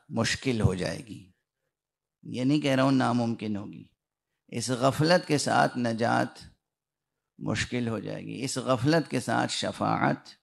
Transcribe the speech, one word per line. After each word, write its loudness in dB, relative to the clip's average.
मुश्किल 0
हो 4
जाएगी, -6
ये -6
नहीं 4
कह 0
रहा 4
हूँ 4
नामुमकिन 0
होगी, -12
इस -4
गफलत 4
के 0
साथ 2
नजात 0
मुश्किल -2
हो -4
जाएगी, -10
इस -6
गफलत 2
के -2
साथ 0
शफाअत 0